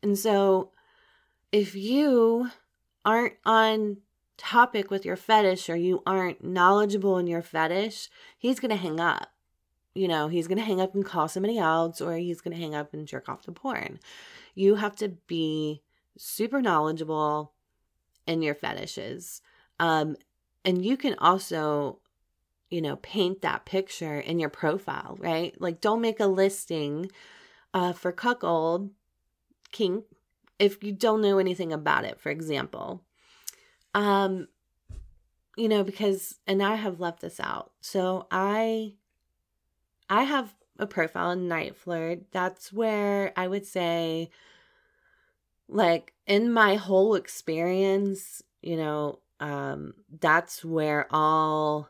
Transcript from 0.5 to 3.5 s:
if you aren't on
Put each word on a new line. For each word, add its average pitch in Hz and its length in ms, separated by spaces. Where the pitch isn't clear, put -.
if 208 220
you 240 760
aren't 226 300
on 220 540